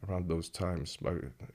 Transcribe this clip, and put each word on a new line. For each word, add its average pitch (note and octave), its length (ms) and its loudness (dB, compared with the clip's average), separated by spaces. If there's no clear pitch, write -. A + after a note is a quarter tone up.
around F2+ 220 2
those E2 200 2
times. F2 520 0
My, - 120 4